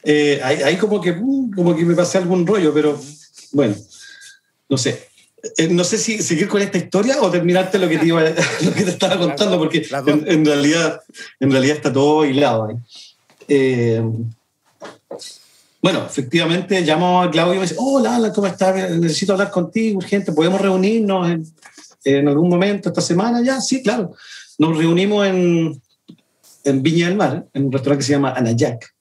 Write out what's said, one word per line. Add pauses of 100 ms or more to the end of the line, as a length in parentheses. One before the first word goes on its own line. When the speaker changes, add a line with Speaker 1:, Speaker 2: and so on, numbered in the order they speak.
Speaker 1:
Eh,
ahí,
ahí
como
que,
mm,
como
que
me
pasé
algún
rollo,
pero (580)
bueno, (960)
no
sé. (500)
Eh,
no
sé
si
seguir
con
esta
historia
o
terminarte
lo
que
te
iba,
<laughs>
lo
que
te
estaba
Speaker 2:
Las
Speaker 1:
contando,
Speaker 2:
dos,
Speaker 1:
porque
Speaker 2:
las
dos.
Speaker 1:
en,
en
realidad, (380)
en
realidad
está
todo
hilado
ahí. (720)
Eh, (1800)
bueno,
efectivamente,
llamo
a
Claudio
y
me
dice,
"Hola,
Alan,
¿cómo
estás? (240)
Necesito
hablar
contigo,
urgente.
¿Podemos
reunirnos
en, (560)
en
algún
momento
esta
semana?".
"Ya,
sí,
claro". (460)
Nos
reunimos
en, (840)
en
Viña
del
Mar,
en
un
restaurante
que
se
llama
Anayac